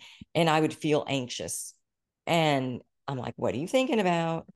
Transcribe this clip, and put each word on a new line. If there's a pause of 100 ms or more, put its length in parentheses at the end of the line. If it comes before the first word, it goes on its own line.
(360)
and
I
would
feel
anxious. (540)
And (240)
I'm
like,
"What
are
you
thinking
about?" (100)